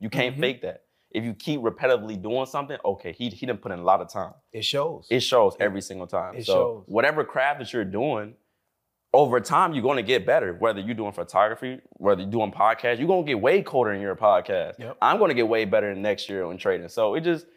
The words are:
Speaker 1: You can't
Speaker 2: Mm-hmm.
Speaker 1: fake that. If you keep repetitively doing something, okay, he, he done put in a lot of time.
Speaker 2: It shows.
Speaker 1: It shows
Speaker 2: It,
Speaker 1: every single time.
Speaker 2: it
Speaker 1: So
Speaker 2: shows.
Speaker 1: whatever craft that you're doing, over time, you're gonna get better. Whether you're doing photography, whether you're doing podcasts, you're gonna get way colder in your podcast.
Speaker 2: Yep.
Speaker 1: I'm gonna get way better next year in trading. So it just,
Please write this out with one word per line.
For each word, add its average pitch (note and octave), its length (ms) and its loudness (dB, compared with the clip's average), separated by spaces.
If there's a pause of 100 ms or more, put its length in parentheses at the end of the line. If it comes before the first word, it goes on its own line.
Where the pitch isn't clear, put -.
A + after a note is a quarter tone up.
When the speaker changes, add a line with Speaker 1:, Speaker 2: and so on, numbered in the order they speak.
Speaker 1:
You G#2 100 -6
can't B2+ 240 0
Speaker 2:
Mm-hmm. C#3+ 80 -6
Speaker 1:
fake B2+ 200 -2
that. - 200 -10 (280)
If A2 140 -4
you A#2 100 -6
keep D3 280 -4
repetitively A2 580 0
doing A#2+ 260 -4
something, C#3 380 -8
okay, F#2 280 -4
he, A#2+ 180 -6
he - 160 -10
done F#2 100 -4
put G2 160 -10
in F2+ 60 -8
a F2 60 -10
lot F#2 180 2
of F2 80 -12
time. F#2 240 -8 (180)
Speaker 2:
It A2+ 120 -8
shows. - 460 -4
Speaker 1:
It B2 100 2
shows A#2 340 4
Speaker 2:
It, - 80 -4
Speaker 1:
every G2 180 -2
single F#2 260 -12
time. F#2 300 -6
Speaker 2:
it A#2 100 -12
Speaker 1:
So - 60 2
Speaker 2:
shows. A#2 340 2
Speaker 1:
whatever C3+ 380 2
craft C#3+ 360 -2
that A#2 120 -12
you're A#2 140 -2
doing, G#2+ 480 -4 (800)
over B2+ 260 6
time, E3 320 2
you're C3+ 100 -4
gonna C3 200 2
get G#2+ 240 0
better. A#2+ 260 2
Whether G2+ 280 0
you're A2 140 -6
doing G#2 180 -6
photography, A2 680 -2 (120)
whether G2 280 2
you're G2 100 -8
doing G#2+ 220 0
podcasts, A2+ 460 2
you're D3 100 -2
gonna F#3 140 2
get C3+ 180 -2
way E3 220 4
colder A#2+ 300 0
in G2 100 -4
your G2 140 -2
podcast. F#2 600 2
Speaker 2:
Yep. - 220 -14
Speaker 1:
I'm D#3 180 4
gonna F3+ 140 4
get A#2+ 160 2
way A2 160 2
better G#2 300 0
next G2+ 340 -2
year F#2+ 220 -4
in F#2 80 -10
trading. F2 320 -2
So A2 240 0
it D#3+ 80 -2
just, E3 240 -2 (100)